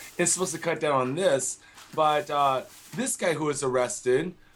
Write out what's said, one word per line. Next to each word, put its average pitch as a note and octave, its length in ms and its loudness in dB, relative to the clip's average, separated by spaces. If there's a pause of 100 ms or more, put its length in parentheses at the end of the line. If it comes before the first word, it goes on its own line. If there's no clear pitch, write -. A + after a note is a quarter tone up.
(180)
It's E3+ 160 2
supposed F3+ 200 -2
to D#3+ 60 -10
cut D#3+ 220 -2
down D3+ 180 0
on B2+ 160 0
this, E3+ 420 0 (380)
but, D3+ 340 2
uh, C#3 340 2 (320)
this B3 200 -4
guy F3+ 180 0
who D3 120 -4
was C#3 180 -2
arrested B2+ 720 0 (220)